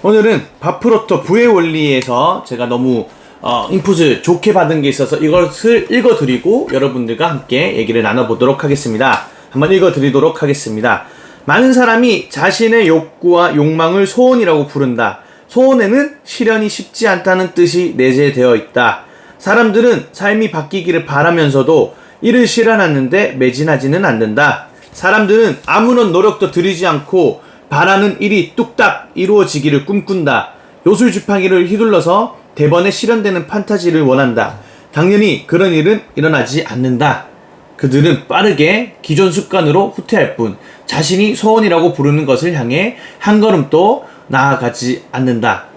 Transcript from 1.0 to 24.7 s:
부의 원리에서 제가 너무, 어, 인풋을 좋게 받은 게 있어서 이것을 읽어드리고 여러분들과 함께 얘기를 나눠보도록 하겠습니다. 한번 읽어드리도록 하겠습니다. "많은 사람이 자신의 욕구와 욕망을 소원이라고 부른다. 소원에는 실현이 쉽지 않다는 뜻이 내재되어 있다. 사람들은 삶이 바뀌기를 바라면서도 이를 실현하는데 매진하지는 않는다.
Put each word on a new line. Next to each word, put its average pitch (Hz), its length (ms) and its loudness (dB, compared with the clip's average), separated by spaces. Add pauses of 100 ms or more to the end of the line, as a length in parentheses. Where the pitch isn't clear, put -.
부의 226 260 2
원리에서 151 960 0
제가 120 200 -6
너무, 123 400 -2 (340)
어, 113 300 -4
인풋을 165 520 0
좋게 175 300 0
받은 160 300 0
게 139 60 0
있어서 139 280 -2
이것을 175 760 0
읽어드리고 220 800 0
여러분들과 127 580 -2
함께 143 460 -4
얘기를 113 260 -2
나눠보도록 120 640 0
하겠습니다. 131 600 -2 (240)
한번 151 220 0
읽어드리도록 151 680 2
하겠습니다. 113 600 -4 (400)
"많은 233 280 2
사람이 233 580 2
자신의 208 580 0
욕구와 165 680 0
욕망을 165 500 0
소원이라고 214 600 2
부른다. 120 540 -4 (280)
소원에는 262 760 2
실현이 220 440 -2
쉽지 - 400 -6
않다는 185 460 -2
뜻이 175 420 0
내재되어 127 600 2
있다. 110 480 -2 (340)
사람들은 220 760 0
삶이 214 380 -2
바뀌기를 165 560 -4
바라면서도 147 880 2 (260)
이를 240 260 2
실현하는데 180 920 0
매진하지는 139 680 0
않는다. 117 640 -2 (260)